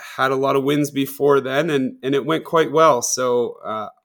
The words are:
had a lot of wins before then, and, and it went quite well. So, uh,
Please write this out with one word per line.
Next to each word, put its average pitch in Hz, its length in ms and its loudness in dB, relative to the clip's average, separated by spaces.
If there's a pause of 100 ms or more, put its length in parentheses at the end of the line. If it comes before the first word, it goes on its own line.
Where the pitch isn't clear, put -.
(160)
had 135 160 0
a 135 40 0
lot 139 200 0
of 139 80 2
wins 147 260 0
before 139 520 0
then, 139 280 -2
and, 131 340 -2
and 135 120 -2
it 123 100 -2
went 156 200 -2
quite 160 260 0
well. 147 300 4
So, 123 640 -2
uh, 107 240 -8 (160)